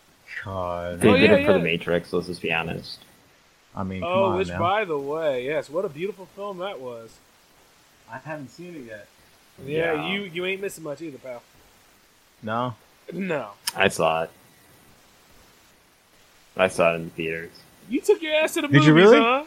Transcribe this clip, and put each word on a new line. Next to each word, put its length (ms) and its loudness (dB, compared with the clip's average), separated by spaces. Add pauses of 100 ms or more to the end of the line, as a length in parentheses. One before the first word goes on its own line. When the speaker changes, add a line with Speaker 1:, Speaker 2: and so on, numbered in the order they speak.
(440)
Speaker 1:
God. 580 -6
Speaker 2:
They 80 6
Speaker 3:
Oh, 20 8
Speaker 2:
did 180 6
Speaker 3:
yeah, 60 8
Speaker 2:
it 80 4
for 80 4
Speaker 3:
yeah. 60 6
Speaker 2:
the 40 0
Matrix, 520 0
let's 140 0
just 120 -10
be 140 -2
honest. 460 -6 (760)
Speaker 1:
I 60 -6
mean, 180 -6
come 100 -6
Speaker 3:
Oh, 200 2
Speaker 1:
on 80 -2
Speaker 3:
which, 100 -2
Speaker 1:
now. 100 -6
Speaker 3:
by 280 0
the 120 -2
way, 460 -2
yes, 240 -4
what 160 -4
a 60 -4
beautiful 340 -10 (100)
film 240 -10
that 220 -10
was. 300 -14 (1000)
Speaker 1:
I 140 -14
haven't 240 -12
seen 260 -18
it 140 -16
yet. 180 -16 (560)
Speaker 3:
Yeah, 300 -2
Speaker 2:
Yeah. 180 -4
Speaker 3:
you, 120 -4
you 240 -8
ain't 160 -4
missing 220 -10
much 180 -10
either, 160 -12
pal. 240 -14 (1000)
Speaker 1:
No? 340 -4 (360)
Speaker 3:
No. 360 -4 (280)
Speaker 2:
I 120 4
saw 340 0
it. 80 -8 (2250)
I 120 4
saw 240 4
it 40 -2
in 80 -6
the 60 -12
theaters. 400 -8 (380)
Speaker 3:
You 120 -2
took 220 2
your 120 -4
ass 200 0
to 80 -2
the 60 -4
Speaker 1:
Did 160 6
you 100 8
Speaker 3:
movies, 160 10
Speaker 1:
really? 80 10
Speaker 3:
huh? 280 2